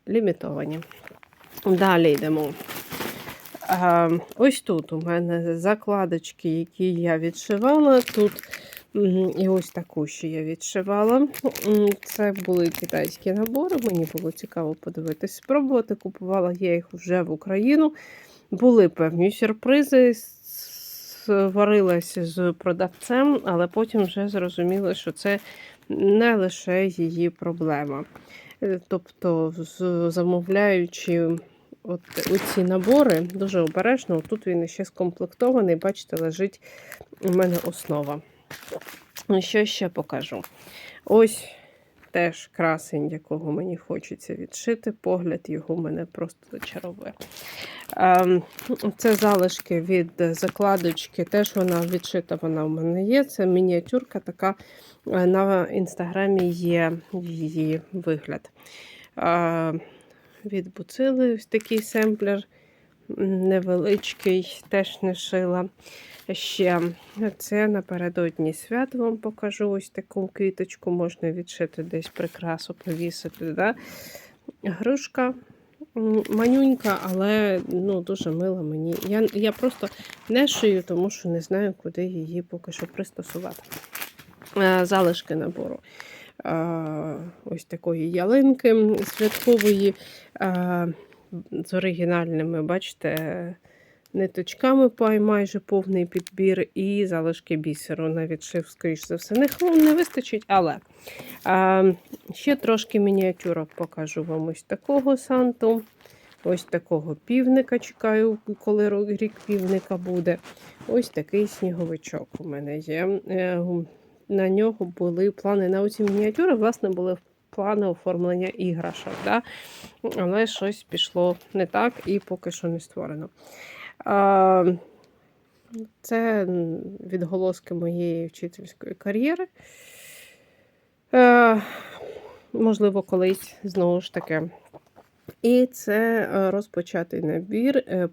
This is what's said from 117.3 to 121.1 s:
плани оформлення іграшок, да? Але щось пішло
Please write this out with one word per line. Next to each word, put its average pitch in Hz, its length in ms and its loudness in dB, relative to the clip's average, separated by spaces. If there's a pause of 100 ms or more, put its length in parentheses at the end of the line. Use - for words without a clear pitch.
плани 208 360 -2
оформлення 180 600 -2
іграшок, 175 640 -6 (120)
да? 214 160 0 (760)
Але 196 300 0
щось 208 360 -6
пішло 175 520 0 (180)